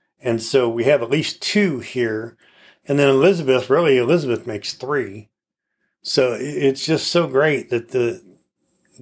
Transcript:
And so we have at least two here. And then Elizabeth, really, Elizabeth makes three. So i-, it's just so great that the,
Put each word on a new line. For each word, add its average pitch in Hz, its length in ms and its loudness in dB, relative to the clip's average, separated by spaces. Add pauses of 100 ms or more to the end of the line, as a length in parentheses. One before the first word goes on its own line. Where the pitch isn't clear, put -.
(220)
And 117 180 -2
so 123 280 2
we 117 160 -2
have 143 180 4
at 143 80 -6
least - 320 -4
two 180 380 0
here. 113 560 -4 (500)
And 143 120 0
then 143 100 4
Elizabeth, 135 600 2
really, 147 260 4
Elizabeth 127 500 0
makes 107 280 -8
three. 107 560 -8 (720)
So 127 320 0
i-, 104 40 -8
it's 135 460 -2
just 156 240 -2
so 170 180 0
great 139 440 0
that 117 200 -4
the, 120 320 -2 (800)